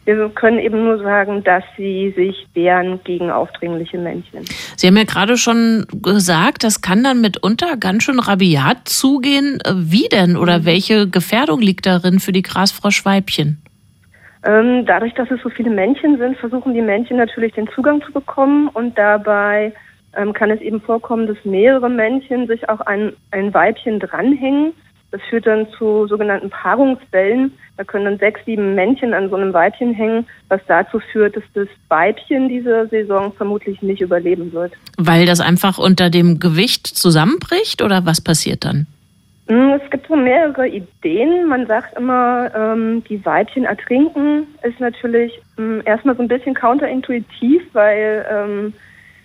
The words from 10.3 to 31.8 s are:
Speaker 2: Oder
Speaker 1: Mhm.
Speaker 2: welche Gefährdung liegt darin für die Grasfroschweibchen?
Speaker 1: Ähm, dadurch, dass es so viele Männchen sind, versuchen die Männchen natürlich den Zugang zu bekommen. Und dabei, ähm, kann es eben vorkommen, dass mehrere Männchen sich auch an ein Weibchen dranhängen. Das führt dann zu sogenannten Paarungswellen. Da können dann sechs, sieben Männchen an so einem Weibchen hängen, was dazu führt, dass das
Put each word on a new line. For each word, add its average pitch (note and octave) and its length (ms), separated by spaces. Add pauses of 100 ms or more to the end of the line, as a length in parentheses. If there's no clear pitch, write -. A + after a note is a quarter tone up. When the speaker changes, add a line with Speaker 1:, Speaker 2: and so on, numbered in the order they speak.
Speaker 2:
Oder F3 240
Speaker 1:
Mhm. D#3+ 60
Speaker 2:
welche G3 440
Gefährdung B3 520
liegt F#3+ 240
darin F3+ 340
für F#3 140
die F#3+ 80
Grasfroschweibchen? F#3+ 1200 (840)
Speaker 1:
Ähm, A3+ 420
dadurch, G#3 280
dass B3 180
es B3 120
so B3 60
viele A#3 200
Männchen B3 480
sind, B3+ 200
versuchen B3 360
die A#3 80
Männchen A3+ 340
natürlich A3+ 380
den G#3+ 160
Zugang D4 320
zu - 100
bekommen. C#4+ 600
Und A#3+ 240
dabei, G#3 760 (460)
ähm, G3+ 160
kann G#3 180
es G#3+ 80
eben G#3+ 220
vorkommen, A3+ 460
dass G#3 180
mehrere A#3+ 440
Männchen B3 580
sich A3+ 200
auch G#3+ 140
an G#3 320 (180)
ein G3 220
Weibchen G#3 480
dranhängen. C4+ 720 (380)
Das G3 180
führt A3+ 160
dann G#3+ 220 (100)
zu G#3+ 300
sogenannten G3+ 420
Paarungswellen. B3 1000 (260)
Da G3 60
können G3+ 220
dann G3+ 120
sechs, G#3+ 280
sieben G3+ 300
Männchen A3+ 380
an F#3+ 160
so G3 60
einem F#3+ 180
Weibchen G#3+ 400
hängen, A3+ 320 (220)
was F#3+ 200
dazu F3+ 320 (120)
führt, G#3 240
dass G#3+ 80 (100)
das G3+ 140 (220)